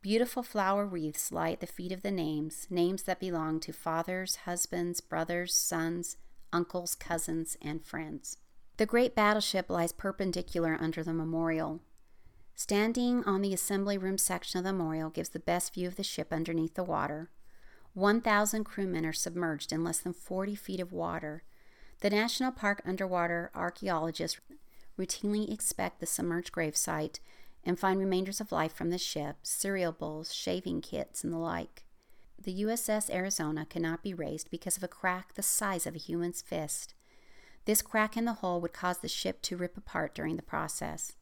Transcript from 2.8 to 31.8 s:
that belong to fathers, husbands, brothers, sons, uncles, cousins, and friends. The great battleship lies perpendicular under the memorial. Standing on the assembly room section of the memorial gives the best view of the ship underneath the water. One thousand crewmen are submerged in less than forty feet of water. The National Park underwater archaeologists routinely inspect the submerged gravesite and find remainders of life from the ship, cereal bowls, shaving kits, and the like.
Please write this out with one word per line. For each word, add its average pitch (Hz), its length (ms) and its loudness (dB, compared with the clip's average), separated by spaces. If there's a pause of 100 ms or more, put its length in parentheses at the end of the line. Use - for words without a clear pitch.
that - 160 0
belong 160 420 0
to 160 120 -8
fathers, 185 720 -2
husbands, 175 560 -2
brothers, 175 540 -2
sons, 170 640 0 (340)
uncles, 175 420 0
cousins, 165 680 -2
and 151 240 -4
friends. - 520 -6 (400)
The 220 100 4
great 240 300 4
battleship 208 520 4
lies 170 220 2
perpendicular 180 880 0
under 160 240 0
the 160 120 0
memorial. 160 680 2 (760)
Standing 240 680 4
on 196 180 4
the 196 100 2
assembly 196 460 2
room 190 180 0
section - 420 0
of 180 60 0
the 196 80 2
memorial 160 380 0
gives 165 200 -4
the 165 100 -6
best 175 340 0
view 180 140 0
of 180 80 -6
the 196 80 -2
ship - 280 -4
underneath 165 420 0
the 185 100 0
water. 156 460 0 (640)
One 202 260 6
thousand 214 420 6
crewmen 180 420 0
are 160 80 2
submerged 165 600 0
in 156 100 2
less 170 160 0
than 180 140 -2
forty 190 420 -2
feet 190 240 -6
of 180 140 -4
water. 165 500 -4 (580)
The 202 100 4
National 233 420 4
Park 202 320 2
underwater 175 720 2
archaeologists 170 840 0 (580)
routinely 208 520 0
inspect - 500 -2
the 165 80 -6
submerged 175 460 0
gravesite 156 680 0 (460)
and 180 120 4
find 190 220 4
remainders 190 420 2
of 208 120 -4
life 160 200 2
from 170 180 -2
the 175 80 0
ship, 147 440 -4
cereal 190 480 0
bowls, 156 420 -6
shaving 180 480 -2
kits, - 440 -6
and 170 80 0
the 165 60 -2
like. 165 460 -4 (560)